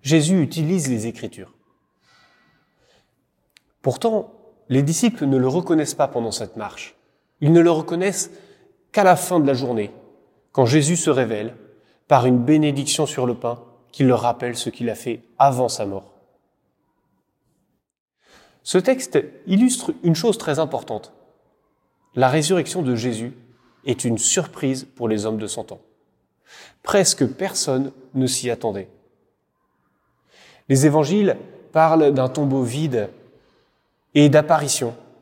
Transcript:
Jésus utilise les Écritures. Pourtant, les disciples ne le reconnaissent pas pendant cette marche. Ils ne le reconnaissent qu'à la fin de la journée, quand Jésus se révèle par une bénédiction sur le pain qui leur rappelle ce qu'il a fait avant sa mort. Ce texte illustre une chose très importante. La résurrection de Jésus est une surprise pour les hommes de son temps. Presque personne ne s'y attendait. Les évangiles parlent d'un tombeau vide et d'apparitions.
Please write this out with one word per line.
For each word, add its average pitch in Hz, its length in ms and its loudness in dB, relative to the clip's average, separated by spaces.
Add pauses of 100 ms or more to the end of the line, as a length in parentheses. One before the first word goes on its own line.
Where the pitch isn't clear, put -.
Jésus 160 400 2
utilise 156 480 -2
les 113 160 -4
Écritures. 110 480 -14 (2250)
Pourtant, 208 520 -2 (360)
les 131 140 2
disciples 165 440 0
ne 135 100 2
le 127 120 2
reconnaissent 156 460 0
pas 143 140 0
pendant 117 240 -4
cette 107 240 -10
marche. - 400 -14 (440)
Ils 151 120 4
ne 170 80 8
le 170 100 6
reconnaissent 170 600 -4 (640)
qu'à 208 120 2
la 180 120 6
fin 175 240 0
de 143 60 2
la 139 80 2
journée, 120 360 -4 (600)
quand 131 140 4
Jésus 151 300 2
se 160 140 -2
révèle 113 460 -2 (520)
par 127 180 4
une 123 120 4
bénédiction 143 680 0
sur 127 200 -4
le 120 80 -2
pain 120 280 -8 (300)
qui 139 120 0
leur 123 160 4
rappelle 120 360 -4
ce 120 140 -8
qu'il 117 200 -6
a 104 40 -6
fait 113 280 -10 (160)
avant 127 300 4
sa 110 180 -6
mort. 95 260 -10 (2500)
Ce - 160 0
texte 254 400 0 (280)
illustre 240 460 2 (100)
une 170 120 4
chose 202 240 0
très 147 200 -4
importante. 127 540 -6 (1000)
La 127 140 2
résurrection 160 520 0
de 127 140 0
Jésus 117 420 -6 (480)
est 127 200 -4
une 117 120 0
surprise 131 680 -4
pour - 240 -8
les 107 180 -2
hommes 110 120 -4
de 107 80 -8
son 107 180 -10
temps. - 180 -20 (1000)
Presque 185 440 2
personne 135 680 -4 (220)
ne 131 120 0
s'y 123 220 -4
attendait. 107 400 -6 (1800)
Les 135 180 2
évangiles 156 500 2 (360)
parlent 160 400 4
d'un 131 160 0
tombeau 135 340 -2
vide 123 480 -4 (1040)
et 147 140 6
d'apparitions. 147 680 0 (260)